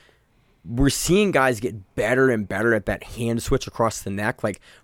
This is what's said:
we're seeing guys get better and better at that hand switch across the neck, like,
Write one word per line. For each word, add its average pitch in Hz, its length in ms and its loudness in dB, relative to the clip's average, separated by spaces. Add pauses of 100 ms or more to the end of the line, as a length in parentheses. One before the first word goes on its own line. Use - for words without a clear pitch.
(640)
we're 131 260 2
seeing 196 400 2
guys 131 300 2
get 110 340 -8
better 127 360 2
and 107 160 0
better 110 280 0
at 104 120 -2
that 98 160 -4
hand 117 400 -4
switch - 240 0
across - 360 -2
the 95 80 -8
neck, 104 340 -4
like, 101 160 -4 (240)